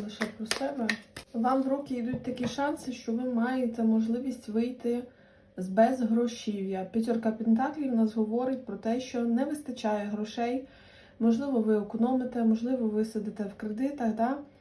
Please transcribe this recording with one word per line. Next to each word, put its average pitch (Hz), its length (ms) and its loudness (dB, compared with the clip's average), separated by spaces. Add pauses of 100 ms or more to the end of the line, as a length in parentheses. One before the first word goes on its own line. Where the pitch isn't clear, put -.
лише 214 200 -4 (120)
про 220 100 -8
себе. 269 420 -2 (440)
Вам 247 300 2
в 262 60 -2
руки 277 260 -2
йдуть 240 280 -6
такі 240 260 -4
шанси, 285 440 -2
що - 200 -6
ви 247 220 -2
маєте 240 480 0
можливість 226 640 0
вийти 240 540 0 (540)
з 185 120 -4
безгрошів'я. 220 1200 2
П'ятерка 226 400 0
пентаклів 254 640 2
нас 220 180 4
говорить 240 520 0
про 202 100 -8
те, 226 240 -2
що 240 240 -2
не 233 200 4
вистачає 226 640 -2
грошей. 233 580 -4 (540)
Можливо, 233 420 4
ви 214 180 4
економите, 240 680 0
можливо, 226 440 2
ви 214 160 2
сидите 208 400 -4
в 196 100 -8
кредитах, 226 600 -2
да? 240 240 0 (220)